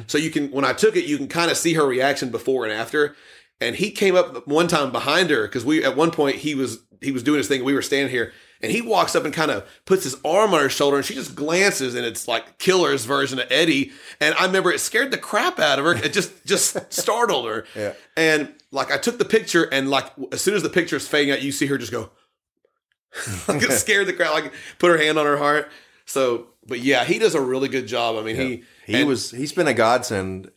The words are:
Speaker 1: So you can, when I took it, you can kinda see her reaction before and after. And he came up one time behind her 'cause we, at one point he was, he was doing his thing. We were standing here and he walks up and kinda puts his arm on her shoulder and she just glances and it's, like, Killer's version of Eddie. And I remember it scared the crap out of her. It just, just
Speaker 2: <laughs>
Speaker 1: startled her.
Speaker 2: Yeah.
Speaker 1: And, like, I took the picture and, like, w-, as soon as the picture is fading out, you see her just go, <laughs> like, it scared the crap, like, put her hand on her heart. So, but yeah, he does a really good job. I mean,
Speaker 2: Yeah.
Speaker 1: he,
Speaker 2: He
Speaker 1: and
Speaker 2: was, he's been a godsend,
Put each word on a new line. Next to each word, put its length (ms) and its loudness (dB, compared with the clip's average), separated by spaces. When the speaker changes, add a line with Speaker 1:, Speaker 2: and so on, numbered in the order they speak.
Speaker 1:
So 100 -2
you 120 -2
can, 220 -4
when 140 -2
I 80 2
took 220 2
it, 100 2
you 120 -2
can 100 -6
kinda 280 0
see 180 0
her 120 4
reaction 440 0
before 360 -2
and 80 -4
after. 420 -2
And 140 -2
he 160 -2
came 240 2
up 320 0
one 200 2
time 240 0
behind 380 0
her 180 2
'cause 160 -6
we, 220 2
at 100 0
one 160 2
point 260 0
he 180 -4
was, 240 -4
he 120 -4
was 120 -4
doing 140 2
his 100 0
thing. 160 0
We 100 0
were 80 2
standing 300 0
here 220 -2
and 120 -4
he 80 0
walks 340 2
up 80 2
and 100 -6
kinda 300 0
puts 180 0
his 220 -8
arm 280 4
on 60 4
her 100 2
shoulder 280 2
and 80 -2
she 100 -8
just 180 -10
glances 640 0
and 100 -4
it's, 220 -8
like, 320 -4
Killer's 460 2
version 340 0
of 100 -4
Eddie. 440 2
And 160 2
I 100 4
remember 280 2
it 80 -2
scared 300 -2
the 60 -2
crap 420 -2
out 200 2
of 60 -2
her. 100 4
It 160 -2
just, 340 -4
just 380 0
Speaker 2:
<laughs> 100 -20
Speaker 1:
startled 540 0
her. 160 -6
Speaker 2:
Yeah. 200 -6
Speaker 1:
And, 360 2
like, 200 -2
I 60 0
took 200 -2
the 80 0
picture 380 2
and, 260 -2
like, 260 0
w-, 180 -10
as 80 -4
soon 140 2
as 60 0
the 80 -4
picture 280 0
is 100 -8
fading 240 2
out, 100 0
you 120 -4
see 140 -2
her 100 -2
just 160 -10
go, 160 -8
<laughs> 360 -10
like, 120 -2
it 120 0
scared 340 2
the 60 -4
crap, 200 -2
like, 200 -4
put 100 6
her 80 6
hand 220 2
on 60 2
her 120 4
heart. 320 0
So, 420 0
but 140 -8
yeah, 240 2
he 160 0
does 160 2
a 60 2
really 260 0
good 180 -4
job. 300 -2
I 60 -4
mean, 160 -6
Speaker 2:
Yeah. 60 -2
Speaker 1:
he, 200 -6
Speaker 2:
He 140 -4
Speaker 1:
and 80 2
Speaker 2:
was, 240 -2
he's 200 -8
been 160 0
a 60 2
godsend, 840 0